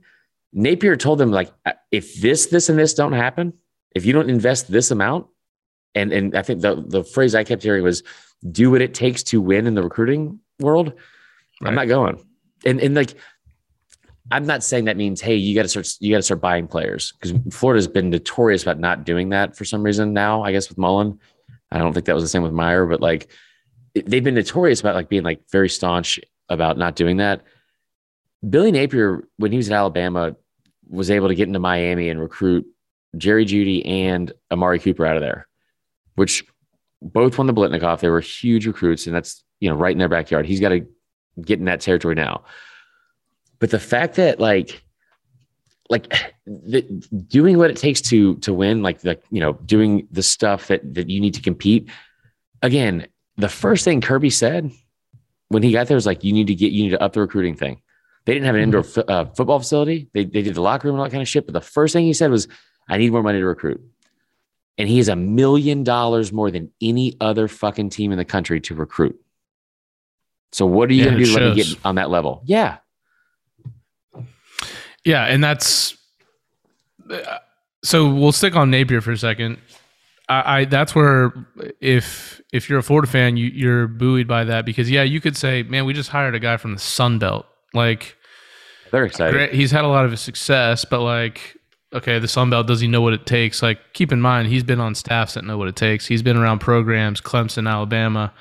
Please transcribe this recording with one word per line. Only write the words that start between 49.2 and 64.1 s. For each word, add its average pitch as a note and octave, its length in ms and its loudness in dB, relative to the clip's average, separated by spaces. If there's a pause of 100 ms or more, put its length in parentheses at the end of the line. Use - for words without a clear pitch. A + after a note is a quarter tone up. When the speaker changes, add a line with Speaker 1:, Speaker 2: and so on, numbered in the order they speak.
Speaker 1:
you G#2+ 80 -4
know, D2+ 140 0 (120)
doing G#2+ 460 2
the F#2 120 -4
stuff - 440 -2
that, C#2+ 260 -2
that F2 160 -6
you F#2+ 100 -2
need G2+ 140 0
to - 80 -12
compete. G2+ 480 0 (720)
Again, B2 460 0 (300)
the G2+ 120 -2
first G3+ 340 0
thing D#3 180 2
Kirby C3+ 280 2
said C#3 420 -2 (800)
when G#2+ 120 2
he A#2 100 4
got A#2+ 160 2
there D3 80 4
was A2 120 2
like, F#2 160 -2
"You G2+ 100 0
need G#2+ 140 2
to G2+ 80 2
get, F#2 160 2
you G#2 120 0
need G2+ 60 0
to F2 120 0
up G2 120 0
the G#2+ 80 0
recruiting F2+ 340 -2
thing." C#2 260 -8 (440)
They A#2+ 80 0
didn't C#3 140 -2
have A#2+ 80 2
an G#2+ 60 2
Speaker 2:
Mm-hmm. - 20 2
Speaker 1:
indoor G#2 200 2
fo-, - 180 -2
uh, F2+ 240 0 (100)
football C#3 240 0
facility. D3 540 -2
They, G2+ 120 0
they G2+ 160 -4
did G2 140 -4
the E2+ 60 -4
locker C3+ 260 0
room C#3 80 -2
and C#3 60 -4
all C#3 40 -4
that B2+ 60 -8
kind C3+ 100 -6
of B2+ 60 -6
shit. - 180 -2
But - 80 -14
the - 80 -2
first D#3 320 0
thing E3+ 120 2
he E3 80 2
said C#3+ 180 2
was, A2+ 160 0 (420)
"I F#2+ 80 -2
need A#2 140 4
more A#2 100 0
money G#2 180 0
to F#2 60 0
recruit." D#2+ 340 -4 (1000)